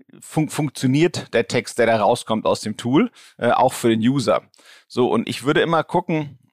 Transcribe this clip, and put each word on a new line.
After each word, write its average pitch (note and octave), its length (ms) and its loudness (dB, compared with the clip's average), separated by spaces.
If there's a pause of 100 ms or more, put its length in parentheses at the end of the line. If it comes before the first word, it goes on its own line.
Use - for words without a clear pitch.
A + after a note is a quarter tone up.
(200)
fun-, - 300 -4
funktioniert D3+ 800 0
der A#2 160 0
Text, - 300 -4
der A#2 80 4
da A2+ 120 4
rauskommt G#2+ 460 0
aus G2 160 0
dem G#2+ 160 -8
Tool, D3+ 340 0 (280)
äh, A#2+ 120 0
auch B2+ 220 2
für - 160 -2
den A2+ 120 2
User? A#2+ 420 0 (460)
So, B2 220 0
und A2+ 160 -2
ich - 180 -8
würde D3 180 4
immer D#3+ 200 0
gucken, D#3 560 -4 (140)